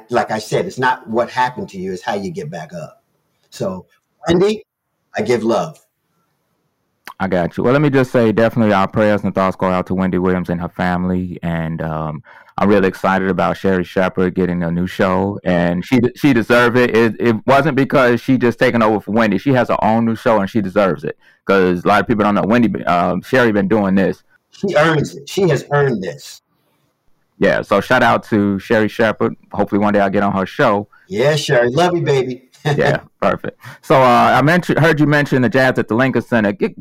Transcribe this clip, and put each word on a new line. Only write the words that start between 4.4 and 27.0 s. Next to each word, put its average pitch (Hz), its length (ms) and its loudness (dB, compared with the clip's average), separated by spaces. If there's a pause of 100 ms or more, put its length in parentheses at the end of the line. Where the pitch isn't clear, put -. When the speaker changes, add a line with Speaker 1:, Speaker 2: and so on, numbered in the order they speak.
Speaker 1:
I 107 100 -6
give 113 200 -2
love. 92 420 -4 (1300)
Speaker 2:
I - 80 -4
got 87 300 -2
you. - 80 0
Well, 123 80 2
let 143 80 2
me 147 80 2
just 131 240 0
say, 117 180 4
definitely 110 420 2
our 95 140 2
prayers 104 380 0
and 95 100 -4
thoughts 95 220 0
go 95 100 -2
out 90 200 0
to 95 60 -4
Wendy 92 240 0
Williams 90 320 0
and 87 120 -4
her 85 80 -8
family. 90 720 -4
And, 82 380 -6
um, 78 420 -8 (340)
I'm 98 120 2
really 98 180 4
excited 95 420 -2
about 87 280 -2
Sherri 92 260 0
Shepherd 92 500 -2
getting 87 300 -2
a 85 80 -4
new 87 160 -4
show, 95 560 -2
and 87 400 0
she, 127 160 0 (160)
she 143 160 2
deserved 120 460 2
it. 120 180 2
It, 113 240 2
it 113 160 2 (100)
wasn't 139 300 2
because 123 460 2
she 131 160 0
just 117 200 0
taken 117 240 2
over 107 200 2
for - 100 -10
Wendy. 104 260 2
She 139 140 -2
has 123 160 2
her - 160 -2
own 113 220 2
new 113 100 -2
show, 110 240 2
and 98 100 -2
she 110 120 -2
deserves 92 420 0
it, - 140 -8 (260)
'cause 92 400 2
a - 60 -2
lot 101 100 4
of 95 80 -2
people 107 160 0
don't 104 100 2
know. 90 120 0
Wendy, 104 400 2
um, 87 380 0
Sherri 123 280 2
been 101 160 0
doing 98 280 2
this. 92 280 0 (280)
Speaker 1:
She - 220 -6
earns 151 440 0
it. - 100 -20
She 190 220 0
has 139 240 -2
earned 135 280 0
this. - 400 -14 (1000)